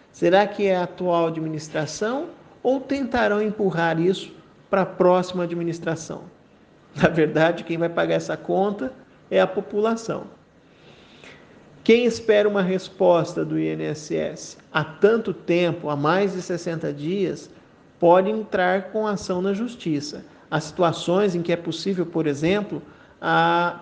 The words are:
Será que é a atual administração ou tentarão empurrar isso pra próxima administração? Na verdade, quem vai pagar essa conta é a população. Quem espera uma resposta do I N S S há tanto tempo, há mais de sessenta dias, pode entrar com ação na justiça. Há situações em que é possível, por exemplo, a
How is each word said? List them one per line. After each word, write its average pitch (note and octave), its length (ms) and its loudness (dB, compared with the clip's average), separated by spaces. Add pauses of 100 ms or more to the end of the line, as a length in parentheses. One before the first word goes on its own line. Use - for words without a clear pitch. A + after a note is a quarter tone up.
(120)
Será F#3 340 4
que G3+ 200 -4
é F#3+ 100 2
a F3+ 80 0
atual E3+ 440 0
administração D#3+ 1000 -6 (340)
ou C4 200 0
tentarão A#3 600 0
empurrar E3+ 560 0
isso F3+ 360 0 (360)
pra F#3+ 160 2
próxima F3+ 580 2
administração? E3+ 800 -4 (720)
Na F3+ 120 4
verdade, E3 560 2
quem E3+ 140 -6
vai E3 100 0
pagar E3 280 0
essa E3 200 -4
conta G3+ 560 -2 (380)
é F#3+ 100 2
a F#3 80 4
população. G#3 880 -4 (1500)
Quem A#3 200 8
espera G#3+ 460 2
uma G3+ 120 0
resposta F3 840 2
do D#3 120 -2
I D#3+ 100 0
N D#3 180 -4
S D#3 280 -8
S D#3 440 -6 (160)
há D#3 100 0
tanto G#3+ 500 2
tempo, E3+ 560 0
há D3 60 -2
mais F3+ 380 2
de F3+ 80 -8
sessenta E3 500 -6
dias, D3+ 580 -4 (480)
pode F3+ 320 6
entrar G3 640 -2
com G#3+ 160 -2
ação F#3+ 340 -4
na G3 120 0
justiça. F#3+ 720 -6 (260)
Há D#3 80 0
situações F3+ 720 0
em F3 80 -2
que E3+ 120 -2
é - 20 -2
possível, E3+ 500 -4
por E3 220 -2
exemplo, D#3+ 540 -2 (400)
a E3+ 600 2